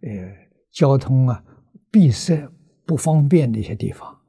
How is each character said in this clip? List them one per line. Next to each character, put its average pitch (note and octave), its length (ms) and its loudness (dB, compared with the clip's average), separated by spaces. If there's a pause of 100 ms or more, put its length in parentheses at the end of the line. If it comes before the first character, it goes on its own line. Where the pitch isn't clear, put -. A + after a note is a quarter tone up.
呃， G2 460 -12 (220)
交 C#3 260 2
通 C3 320 0
啊， A#2+ 160 -4 (460)
闭 F3+ 200 6
塞 D3 380 -4 (380)
不 D#3+ 100 -2
方 D3+ 320 0
便 D3 220 4
的 A2 80 -4
一 G#2+ 40 -4
些 A2 120 -8
地 - 180 -8
方 - 360 -20